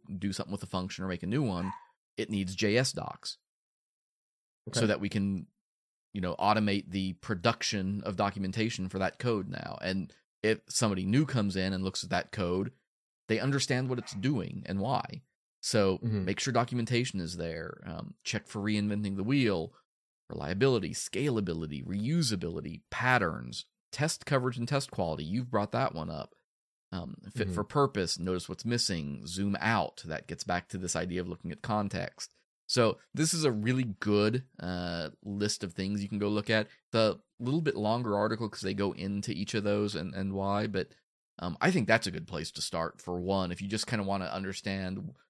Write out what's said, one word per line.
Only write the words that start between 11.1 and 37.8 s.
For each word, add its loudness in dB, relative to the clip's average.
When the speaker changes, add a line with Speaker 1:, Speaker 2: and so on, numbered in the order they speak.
Speaker 1:
comes 2
in 0
and -2
looks -2
at -8
that 0
code, 0
they 2
understand 0
what -2
it's -8
doing 0
and -2
why. -2
So 4
Speaker 2:
Mm-hmm. 0
Speaker 1:
make 0
sure 0
documentation 2
is -4
there. -6
Um, -8
check -4
for -6
reinventing 2
the -2
wheel, 4
reliability, 2
scalability, -2
reusability, -2
patterns, 0
test -2
coverage 0
and -2
test -2
quality. -2
You've -2
brought 2
that 0
one -6
up. -8
Um, -8
fit -2
Speaker 2:
Mm-hmm. -2
Speaker 1:
for 0
purpose, 2
notice -2
what's -8
missing, -2
zoom 0
out. 2
That -6
gets -8
back -2
to -4
this -2
idea -2
of -4
looking -8
at -12
context. -4
So 4
this 2
is 2
a 6
really 2
good, 4
uh, -4
list -2
of -4
things -2
you -4
can -2
go 2
look 0
at. 4
The 4
little 0
bit 0
longer 2